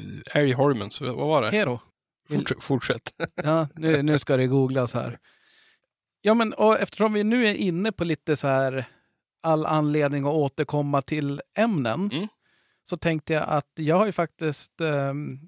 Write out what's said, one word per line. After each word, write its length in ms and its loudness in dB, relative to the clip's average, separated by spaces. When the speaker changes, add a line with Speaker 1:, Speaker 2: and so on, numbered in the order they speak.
Speaker 1:
älgholmen, 580 2
så 140 -8
vad 120 -4
var 140 4
det? 100 0
Speaker 2:
Hero. 280 0
Speaker 1:
Forts-, 320 -2
fortsätt. 520 -2
<laughs> 200 -8
Speaker 2:
Ja, 320 0
nu, 280 0
nu 160 2
ska 180 0
det 100 4
googlas 460 2
här. 240 -6
Ja, 120 4
men 200 2
och 260 4
eftersom 340 0
vi 100 2
nu 240 4
är 60 2
inne 380 0
på 120 -4
lite 320 -2
så 120 -2
här 380 0
all 240 2
anledning 600 0
att 60 0
återkomma 680 0
till 400 -4
ämnen, 560 0
Speaker 1:
Mm. 140 -4
Speaker 2:
så 140 -6
tänkte 360 -2
jag 140 0
att 280 -4
jag 200 2
har 100 4
ju 60 -4
faktiskt, 720 -6
ehm, 640 -4